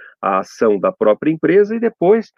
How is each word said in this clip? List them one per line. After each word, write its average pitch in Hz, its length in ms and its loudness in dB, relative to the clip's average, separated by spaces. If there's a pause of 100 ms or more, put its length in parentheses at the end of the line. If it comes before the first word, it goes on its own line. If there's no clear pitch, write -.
(200)
a 95 200 -2
ação 104 400 -2
da 92 120 -2
própria 107 380 -2
empresa, 190 460 0
e 233 40 -8
depois 220 580 0